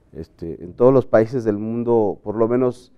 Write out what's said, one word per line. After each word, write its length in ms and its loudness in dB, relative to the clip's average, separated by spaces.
Este, 520 -14
en 100 -18
todos 200 4
los 120 4
países 380 0
del 140 0
mundo, 680 -2
por 120 -8
lo 120 0
menos, 500 -2